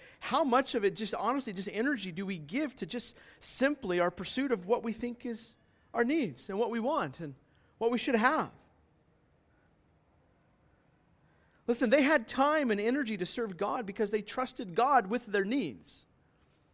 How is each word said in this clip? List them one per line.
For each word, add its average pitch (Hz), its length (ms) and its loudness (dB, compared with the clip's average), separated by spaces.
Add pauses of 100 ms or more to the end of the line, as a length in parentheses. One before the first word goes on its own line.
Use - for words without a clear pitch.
(200)
how 254 240 0
much 254 320 2
of 214 80 2
it, 190 100 2
just 202 200 -6
honestly, 233 400 -2
just 190 180 -8
energy 208 400 -2
do 185 140 -6
we 190 120 -4
give 208 400 -4
to - 80 -8
just - 300 -8 (240)
simply 240 600 0
our 175 100 4
pursuit 254 400 -4
of 180 140 -2
what 214 180 2
we 226 80 -2
think 240 340 -8
is 226 300 -10 (380)
our 240 100 2
needs 240 460 -2
and 196 80 -4
what 220 120 0
we 226 100 -2
want 220 400 -2
and 147 160 -10 (420)
what 233 140 2
we 247 60 4
should 247 180 2
have? 233 360 2 (3250)
Listen, 240 260 2
they 294 100 8
had 269 260 4
time 285 440 2
and 202 100 0
energy 226 340 0
to 180 100 -4
serve 202 300 -6
God 220 300 -4
because 208 260 -2
they 214 100 0
trusted 220 540 -6
God 247 320 6
with 233 200 -2
their 196 180 2
needs. 196 640 -4 (640)